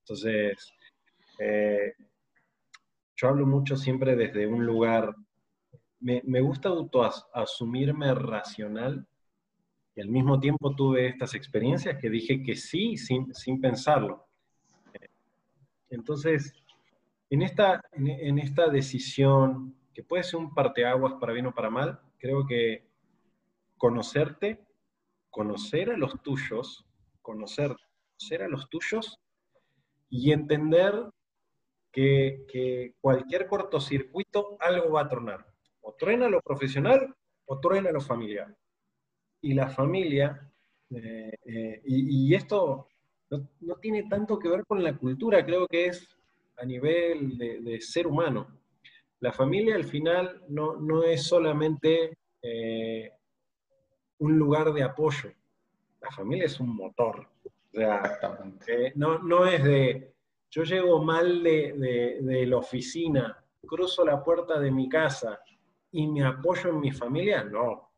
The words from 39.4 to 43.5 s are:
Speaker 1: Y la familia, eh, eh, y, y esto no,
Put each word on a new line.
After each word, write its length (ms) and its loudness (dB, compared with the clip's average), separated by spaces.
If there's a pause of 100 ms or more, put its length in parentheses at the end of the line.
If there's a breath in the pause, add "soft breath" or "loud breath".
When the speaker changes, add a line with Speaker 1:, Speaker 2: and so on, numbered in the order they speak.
Speaker 1:
Y 100 -2
la 160 2
familia, 840 0 (380)
eh, 460 -12 (100)
eh, 400 -8
y, 460 0
y 40 8
esto 540 -2 (400)
no, 220 -8 (100)